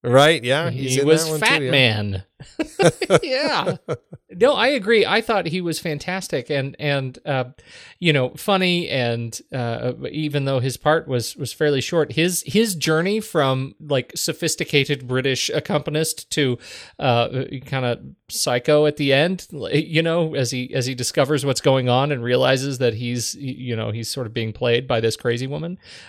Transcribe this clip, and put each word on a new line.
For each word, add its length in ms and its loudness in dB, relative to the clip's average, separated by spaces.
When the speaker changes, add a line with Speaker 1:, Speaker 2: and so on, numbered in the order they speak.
Speaker 1:
Right, 420 6
yeah, 240 2
he's 280 -2
Speaker 2:
He 40 2
Speaker 1:
in 60 2
Speaker 2:
was 180 6
Speaker 1:
that 60 -4
one 100 -2
Speaker 2:
Fat 180 4
Speaker 1:
too, 60 -2
yeah. 60 -2
Speaker 2:
Man. 580 2
<laughs> 60 -20
Yeah. 540 -2
No, 240 4
I 140 2
agree. 380 4
I 140 2
thought 260 0
he 140 -2
was 180 -4
fantastic 720 -6
and, 280 -2
and, 460 -4
uh, 200 -2
you 120 4
know, 180 2
funny, 580 0
and, 500 -2
uh, 400 -4
even 340 -2
though 160 0
his 160 -2
part 300 0
was, 300 -4
was 160 -8
fairly 280 2
short, 320 0
his, 340 0
his 280 2
journey 460 0
from, 600 0
like, 360 -2
sophisticated 920 -2
British 440 -2
accompanist 800 -2
to, 280 0
uh, 460 2
kinda 360 -2
psycho 580 2
at 100 0
the 160 2
end, 340 2
you 300 0
know, 320 0
as 160 0
he, 240 -6
as 120 0
he 80 -4
discovers 520 0
what's 140 0
going 280 2
on 220 2
and 120 -4
realizes 560 2
that 160 2
he's, 420 -4
y-, 200 -8
you 200 -6
know, 140 -4
he's 180 -6
sort 180 -6
of 80 -12
being 180 -2
played 360 0
by 120 2
this 160 0
crazy 300 -2
woman. 320 -8